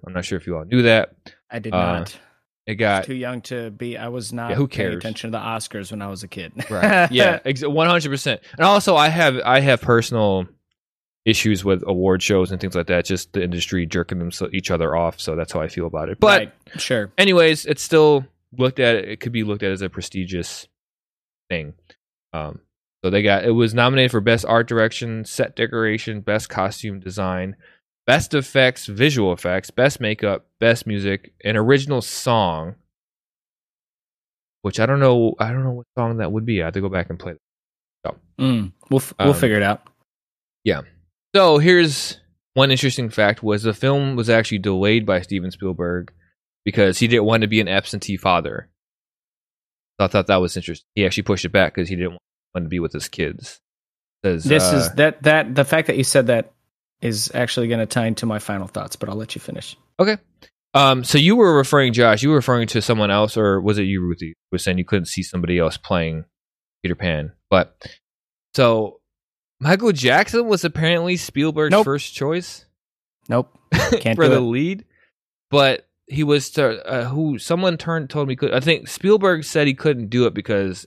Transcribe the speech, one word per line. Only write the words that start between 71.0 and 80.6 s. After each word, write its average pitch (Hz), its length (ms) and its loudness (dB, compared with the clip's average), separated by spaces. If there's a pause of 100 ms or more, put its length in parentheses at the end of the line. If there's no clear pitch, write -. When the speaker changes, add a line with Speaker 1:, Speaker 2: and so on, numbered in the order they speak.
Speaker 1:
Spielberg's 151 560 0
Speaker 2:
Nope. 214 140 6
Speaker 1:
first 139 280 -4
choice 160 520 -6 (640)
Speaker 2:
Nope. - 360 -2
Speaker 1:
<laughs> - 80 -16 (280)
Speaker 2:
Can't 113 160 0
Speaker 1:
for 165 80 4
Speaker 2:
do 143 60 6
Speaker 1:
the 139 60 4
Speaker 2:
it. 131 40 2
Speaker 1:
lead, 139 440 -2 (640)
but 139 380 2 (200)
he 143 160 -4
was 143 280 2
to, 117 340 0
uh, 120 220 -4
who 143 300 -2
someone 175 400 -2
turned 160 320 -6
told 143 180 -4
me 127 80 -4
could, - 160 -2
I - 80 2
think 160 280 2
Spielberg 190 560 2
said 147 220 2
he 135 80 2
couldn't 123 340 -2
do 120 180 2
it 87 80 0
because 98 520 -4